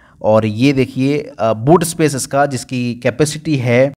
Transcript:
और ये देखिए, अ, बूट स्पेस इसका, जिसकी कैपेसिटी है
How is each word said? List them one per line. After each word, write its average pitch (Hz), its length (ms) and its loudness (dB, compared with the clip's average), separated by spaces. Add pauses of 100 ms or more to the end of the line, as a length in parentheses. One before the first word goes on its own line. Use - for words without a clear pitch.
(200)
और 107 260 2
ये 117 260 0
देखिए, 131 460 -2 (200)
अ, 110 140 0
बूट 147 320 2
स्पेस 156 300 -2
इसका, 139 320 0
जिसकी 123 480 -6
कैपेसिटी 147 640 -2
है 123 400 2